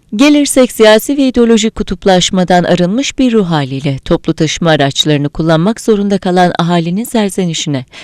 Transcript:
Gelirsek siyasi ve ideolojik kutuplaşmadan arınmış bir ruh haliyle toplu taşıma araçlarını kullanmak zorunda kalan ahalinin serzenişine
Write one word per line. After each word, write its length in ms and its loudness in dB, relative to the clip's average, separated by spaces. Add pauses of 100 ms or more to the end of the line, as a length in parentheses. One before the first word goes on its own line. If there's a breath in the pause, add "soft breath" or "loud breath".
(160)
Gelirsek 560 2
siyasi 440 2
ve 120 0
ideolojik 460 2
kutuplaşmadan 880 0
arınmış 540 -2
bir 140 0
ruh 180 0
haliyle 480 -4
toplu 360 -2
taşıma 360 -2
araçlarını 580 0
kullanmak 520 0
zorunda 380 0
kalan 400 0
ahalinin 460 -2
serzenişine 800 -4 (200 loud breath)